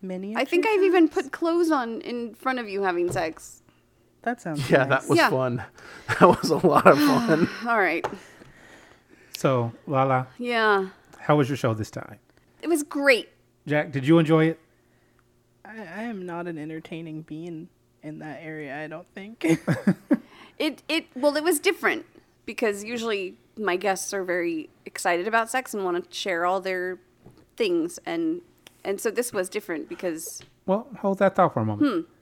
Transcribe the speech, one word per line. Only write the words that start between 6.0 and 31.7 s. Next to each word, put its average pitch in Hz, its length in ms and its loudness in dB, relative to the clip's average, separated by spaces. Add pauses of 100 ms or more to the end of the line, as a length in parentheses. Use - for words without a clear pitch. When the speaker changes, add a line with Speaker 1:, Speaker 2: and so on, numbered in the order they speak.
Speaker 3:
<laughs> - 0 - (120)
That 185 80 10 (120)
was - 100 -2
a 151 60 2 (100)
lot 143 200 6
of 147 120 10
fun. 240 580 2
Speaker 2:
<sighs> 233 120 -8
All 233 100 2
right. 170 260 0 (1300)
Speaker 4:
So, 120 360 2 (140)
Lala, 131 420 2 (100)
Speaker 2:
Yeah. 220 500 2 (300)
Speaker 4:
how - 180 2
was 143 120 4
your 139 80 -2
show 120 180 0
this 107 160 -6
time? - 280 -14 (440)
Speaker 2:
It - 60 -6
was 320 140 0
great. 277 460 2 (380)
Speaker 4:
Jack, 151 260 0
did 131 140 -2
you 160 120 8
enjoy 160 280 6
it? 160 140 -2 (1040)
Speaker 1:
I, 220 160 -18
I 190 240 -10
am 208 220 -8
not 170 200 -6
an 170 120 -8
entertaining 160 640 -10
being 165 460 -12 (340)
in 156 180 -12
that 151 220 -12
area, 156 400 -10
I 156 40 -10
don't 165 280 -14
think. 202 320 -16
<laughs> 160 200 2 (920)
Speaker 2:
It, 294 300 -4
it, 330 180 -2 (100)
well, 277 200 2
it 302 60 -2
was 320 160 2
different 262 460 -2 (420)
because 208 380 -2
usually 220 500 -6 (220)
my 196 180 -2
guests 190 400 -2
are 196 80 -2
very 170 460 -4 (180)
excited 175 400 -2
about 220 240 0
sex 262 240 -4
and 208 100 -4
wanna 180 260 -2
share 175 340 -4
all 185 160 0
their 185 380 -4 (580)
things, 175 500 0
and, 170 360 -4 (420)
and 196 160 -4
so 226 100 -2
this 240 220 -4
was 185 160 -2
different 180 400 -8
because 165 520 -8 (260)
Speaker 4:
Well, 202 200 0 (120)
hold 196 200 -2
that 196 160 4
thought 175 200 4
for 123 60 0
a 110 40 0
moment. 170 420 0